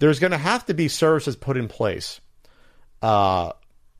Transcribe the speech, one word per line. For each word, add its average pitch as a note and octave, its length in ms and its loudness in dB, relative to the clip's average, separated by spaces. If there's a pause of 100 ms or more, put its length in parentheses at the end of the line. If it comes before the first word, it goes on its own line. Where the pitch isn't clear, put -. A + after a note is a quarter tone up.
There's D3 180 4
gonna F3 180 0
have F#3 300 -2
to - 80 -2
be D#3 140 0
services D#3 460 0
put C3+ 220 -6
in A#2+ 100 -4
place, - 540 -6 (800)
uh, F#2+ 500 2 (480)